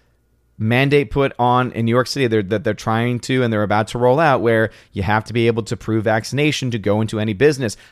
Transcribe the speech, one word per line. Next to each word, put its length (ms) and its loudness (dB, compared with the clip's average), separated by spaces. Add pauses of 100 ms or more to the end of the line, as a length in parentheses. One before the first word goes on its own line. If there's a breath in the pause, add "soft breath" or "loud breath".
(580)
mandate 520 2
put 300 0
on 320 2
in 140 -2
New 60 2
York 160 2
City 200 -2
they're, 160 0
that 200 -4
they're 100 -2
trying 460 -2
to, 220 -2
and 100 0
they're 120 0
about 260 0
to 80 -8
roll 220 2
out, 220 2
where 280 2 (220 loud breath)
you 120 -6
have 220 2
to 80 -12
be 140 2
able 160 0
to 120 -6
prove 280 -2
vaccination 680 -2
to 80 -4
go 220 0
into 180 -4
any 140 -2
business. 420 0 (160 loud breath)